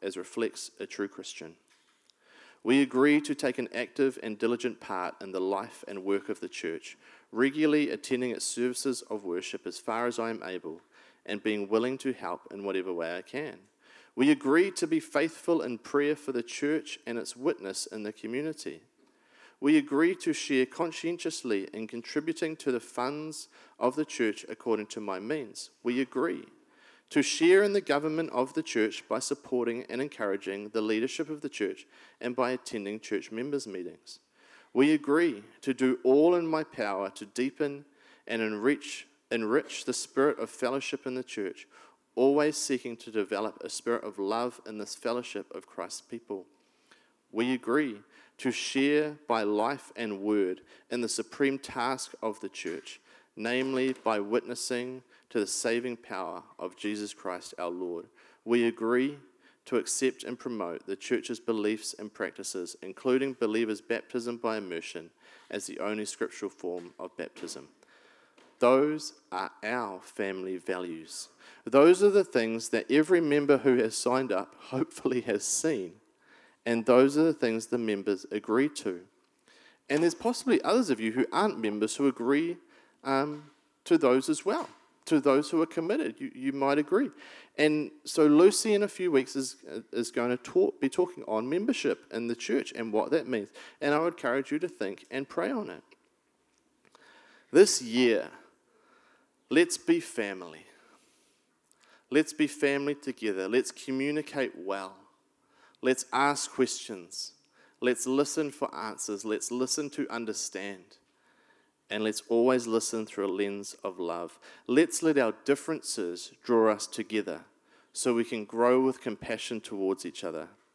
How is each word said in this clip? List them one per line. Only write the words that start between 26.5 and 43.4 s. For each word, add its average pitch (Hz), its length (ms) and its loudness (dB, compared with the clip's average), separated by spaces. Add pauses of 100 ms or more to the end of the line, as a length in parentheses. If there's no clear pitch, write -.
to 147 120 4
share 175 420 6
in 202 80 2
the 202 80 2
government 156 540 0
of 131 200 0
the 160 80 -2
church 113 460 -2
by 110 120 -2
supporting 123 680 -2
and 120 120 -4
encouraging 101 680 -4
the 110 120 -2
leadership 113 480 0
of 151 100 -8
the 147 80 -6
church - 400 -4 (320)
and 123 160 -4
by 123 160 2
attending 107 480 -6
church - 320 -4
members' 131 340 -4
meetings. 90 540 -12 (540)
We 139 180 8
agree 147 520 2 (180)
to 135 120 -2
do 127 300 2
all 151 320 8
in 170 100 0
my 156 200 -2
power 101 460 -4
to - 140 -14
deepen 143 600 -4 (420)
and 113 140 -2
enrich, 110 640 -2 (240)
enrich 117 540 0
the 127 80 -2
spirit - 440 0
of 113 120 -6
fellowship 135 580 -4
in 127 80 -4
the 127 80 -6
church, - 420 -8 (500)
always 147 420 4
seeking 123 400 -4
to - 120 -18
develop 104 540 -2